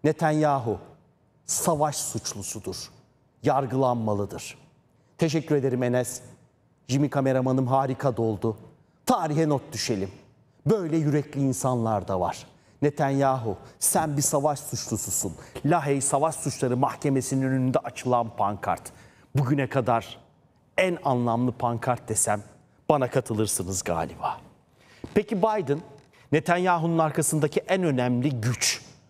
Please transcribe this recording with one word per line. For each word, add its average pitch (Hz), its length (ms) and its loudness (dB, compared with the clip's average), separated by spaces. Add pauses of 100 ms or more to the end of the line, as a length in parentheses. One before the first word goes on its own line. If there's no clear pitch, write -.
Netanyahu 151 720 2 (680)
savaş 151 500 0
suçlusudur. - 920 -8 (520)
Yargılanmalıdır. 123 1160 0 (600)
Teşekkür 156 380 0
ederim 127 260 0
Enes. 123 380 0 (680)
Jimmy 139 220 2
kameramanım 131 560 2
harika 135 500 0
doldu. 110 400 0 (500)
Tarihe 160 420 2
not 143 240 -2
düşelim. 98 380 -4 (560)
Böyle 170 300 2
yürekli 143 440 0
insanlar 120 680 0
da 95 120 0
var. 87 260 -4 (360)
Netanyahu, 135 760 0 (220)
sen 160 380 0
bir 143 60 0
savaş 147 380 0
suçlususun. - 720 -6 (320)
Lahey 143 360 2
Savaş 147 340 0
Suçları 123 420 -2
Mahkemesi'nin 135 640 0
önünde 131 360 0
açılan 120 580 -2
pankart. 101 560 -2 (420)
Bugüne 139 320 2
kadar 120 520 0 (600)
en 185 260 2
anlamlı 123 480 2
pankart 120 560 -2
desem 104 340 0 (460)
bana 135 220 2
katılırsınız 104 720 -2
galiba. - 580 -6 (760)
Peki 208 240 0
Biden, 180 420 0 (520)
Netanyahu'nun 170 680 2
arkasındaki 156 640 2
en 190 220 0
önemli 123 580 2
güç. - 420 -2 (280)